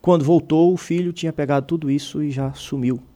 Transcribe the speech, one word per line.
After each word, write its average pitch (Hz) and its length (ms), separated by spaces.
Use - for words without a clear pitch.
Quando 170 240
voltou, 165 480
o 175 40
filho 175 360
tinha 165 180
pegado 143 340
tudo 156 240
isso 143 320
e 147 80
já 135 240
sumiu 127 460